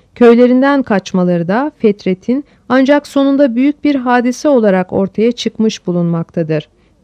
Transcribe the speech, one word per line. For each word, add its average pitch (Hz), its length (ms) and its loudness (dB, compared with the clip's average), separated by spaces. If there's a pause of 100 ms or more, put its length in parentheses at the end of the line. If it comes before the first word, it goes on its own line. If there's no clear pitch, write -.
(140)
köylerinden 247 680 4
kaçmaları 180 680 -2
da 262 300 -4
fetretin 208 680 -4 (240)
ancak 269 380 0
sonunda 277 480 0
büyük 277 300 -2
bir 294 100 0
hadise 247 540 -2
olarak 208 440 0
ortaya 208 400 -2
çıkmış 220 540 -6
bulunmaktadır 170 840 -4 (360)